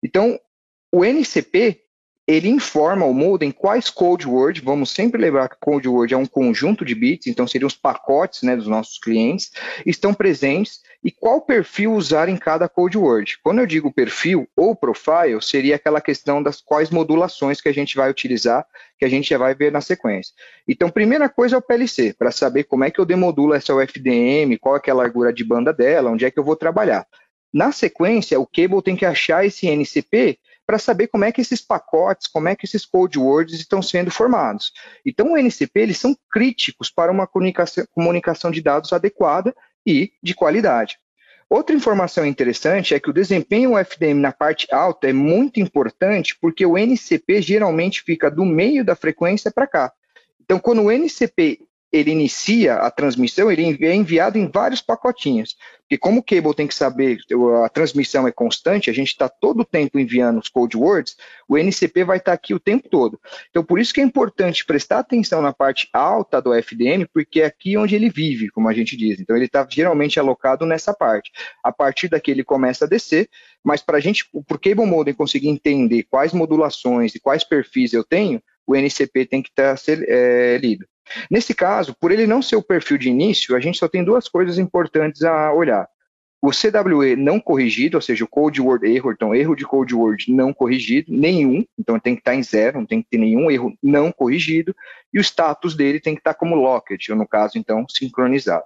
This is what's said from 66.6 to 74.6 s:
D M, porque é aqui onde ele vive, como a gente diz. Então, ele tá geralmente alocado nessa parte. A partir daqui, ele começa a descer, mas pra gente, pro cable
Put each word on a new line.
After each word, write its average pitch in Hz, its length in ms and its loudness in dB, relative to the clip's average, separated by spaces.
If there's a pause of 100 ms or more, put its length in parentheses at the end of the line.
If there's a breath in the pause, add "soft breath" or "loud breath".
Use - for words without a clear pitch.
D 117 120 0
M, 170 200 0
porque 156 340 -2
é 156 60 4
aqui 190 320 -4
onde 208 160 0
ele 214 160 2
vive, 135 400 -4
como 110 180 0
a 110 60 0
gente 117 220 -2
diz. 107 240 -2
Então, 113 160 -2
ele 123 120 0
tá 139 220 0
geralmente 151 480 0
alocado 135 480 0
nessa 165 260 -2
parte. 113 380 -2 (320 loud breath)
A 120 80 0
partir 139 380 -2
daqui, 151 240 0
ele 131 120 -2
começa 131 400 0
a 147 40 -4
descer, 196 420 0 (340 soft breath)
mas - 160 0
pra 151 200 0
gente, 185 280 -2 (180)
pro 156 120 -6
cable 208 260 2